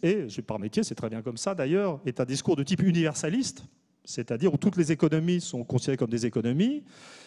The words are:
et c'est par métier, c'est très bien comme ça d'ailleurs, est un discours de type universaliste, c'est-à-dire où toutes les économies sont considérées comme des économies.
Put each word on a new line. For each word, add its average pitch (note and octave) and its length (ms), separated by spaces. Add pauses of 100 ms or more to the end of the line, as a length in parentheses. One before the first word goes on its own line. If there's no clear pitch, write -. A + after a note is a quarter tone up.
et F3 240
c'est A2 140
par A2 160
métier, G#2+ 240
c'est A2+ 140
très A#2 120
bien A2 140
comme A#2+ 140
ça G3 180
d'ailleurs, E3+ 500
est B2+ 160
un B2+ 40
discours C#3 320
de C#3 80
type F3+ 180
universaliste, E3+ 840 (400)
c'est-à-dire B2 480
où C#3+ 40
toutes F3+ 200
les E3 160
économies D#3+ 480
sont B2 220
considérées B2+ 340
comme A#2+ 140
des A#2 160
économies. D3 560 (440)